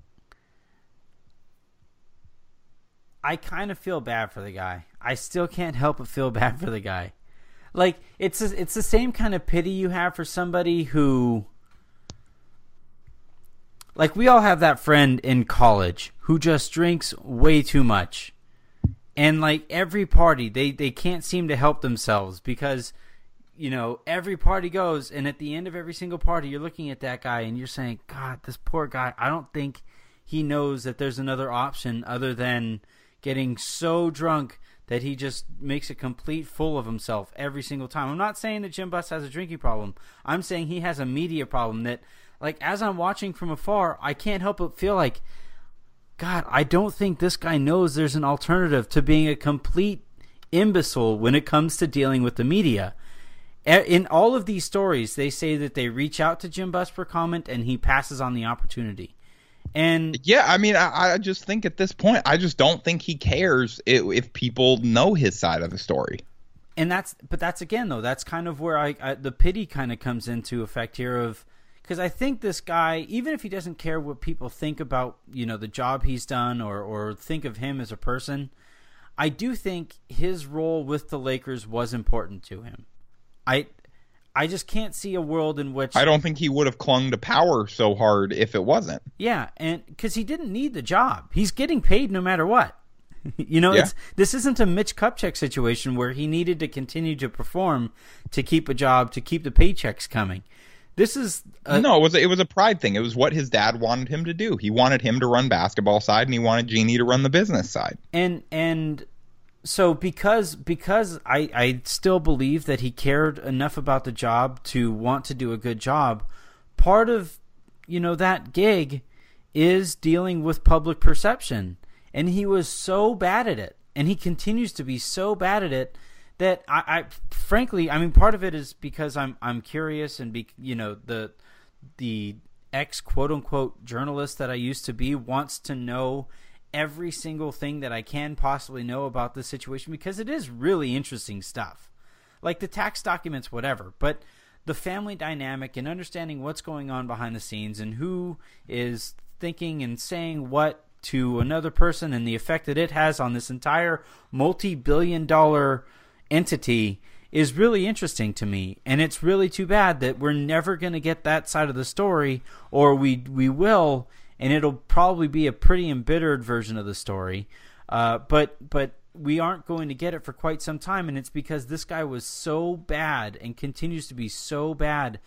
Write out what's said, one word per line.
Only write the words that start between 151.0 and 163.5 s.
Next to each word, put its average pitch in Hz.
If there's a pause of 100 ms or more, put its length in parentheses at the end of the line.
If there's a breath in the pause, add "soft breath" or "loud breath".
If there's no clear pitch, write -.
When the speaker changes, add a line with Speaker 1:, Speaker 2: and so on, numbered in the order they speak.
Speaker 1:
to 123
another 156
person 165
and 117
the 117
effect 156
that 143
it 160
has 156
on 127
this 120
entire 151 (260 soft breath)
multi-billion 160
dollar 147 (440 soft breath)
entity 120 (320 soft breath)
is 147
really 202
interesting 151
to -
me, 98
and 135
it's 160
really 190
too 190
bad 185
that 127
we're 147
never 156
gonna 170
get 160
that 156
side 156
of 131
the 127
story, 151 (280 loud breath)
or 143
we, 135
we 131
will, 156 (320 soft breath)